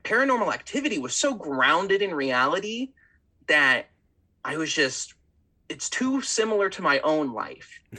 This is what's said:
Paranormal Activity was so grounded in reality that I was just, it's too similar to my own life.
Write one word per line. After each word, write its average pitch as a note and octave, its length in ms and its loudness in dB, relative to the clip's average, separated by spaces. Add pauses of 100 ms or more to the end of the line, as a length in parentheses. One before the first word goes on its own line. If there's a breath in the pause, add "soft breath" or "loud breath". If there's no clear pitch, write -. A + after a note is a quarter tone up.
Paranormal A3+ 500 2
Activity C4+ 440 -4
was F3 180 -6
so C#4 180 0
grounded E3 680 2
in F#3+ 120 -2
reality D#3+ 800 0 (560 soft breath)
that C3 380 4 (580)
I C3+ 140 -6
was D#3+ 160 -2
just, C#3 400 -2 (540)
it's - 220 -10
too C4 320 0
similar G#3+ 480 0
to G3 120 -10
my C#3+ 200 4
own D3+ 320 0
life. - 460 -12 (200)